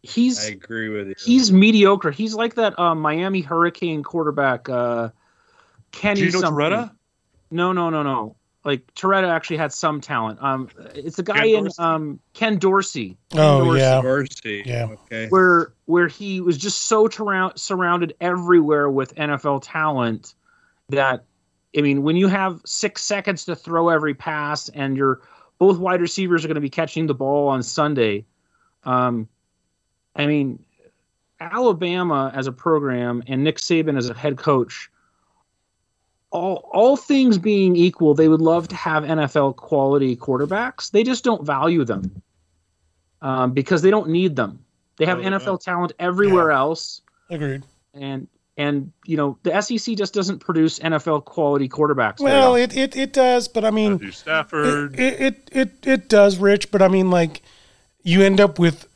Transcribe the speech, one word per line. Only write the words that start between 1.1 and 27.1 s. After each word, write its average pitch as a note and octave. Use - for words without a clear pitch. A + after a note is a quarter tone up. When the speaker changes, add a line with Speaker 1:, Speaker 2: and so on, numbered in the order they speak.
Speaker 1:
he's A#3+
mediocre. G3
He's G#3+
like A3+
that, A3
uh, F3
Miami D#3+
Hurricane E3
quarterback, C#3+
uh, A#2+
Kenny G3+
Speaker 3:
Gino F#3
Speaker 1:
something. E3+
Speaker 3:
Torretta? F3+
Speaker 1:
No, F3
no, F3
no, D3+
no. A#2
Like, C#3+
Torretta F#3+
actually D#3+
had D#3
some D3+
talent. A2+
Um, C3
it's D3
the F#3
guy G3+
Speaker 3:
Ken G3+
Speaker 1:
in, G#3+
Speaker 3:
Dorsey? F#3
Speaker 1:
um, D#3
Ken G#3+
Dorsey. F#3
Ken D#3
Speaker 4:
Oh, C#3+
Speaker 1:
Dorsey. C3
Speaker 4:
yeah. C3
Speaker 2:
Dorsey. B2+
Speaker 4:
Yeah. A#2
Speaker 2:
Okay. A2+
Speaker 1:
Where, F3+
where E3+
he F#3+
was E3+
just F#3
so A3
surround-, G3
surrounded F3
everywhere E3+
with C3+
N D3+
F C#3+
L C#3
talent C3
that, C3+
I D3
mean, C#3
when D#3
you F#3+
have F#3+
six -
seconds G3
to E3+
throw E3+
every D3+
pass D3+
and C3+
your, C3+
both F#3+
wide F3+
receivers F3
are D#3+
gonna D3+
be C#3+
catching D#3+
the D3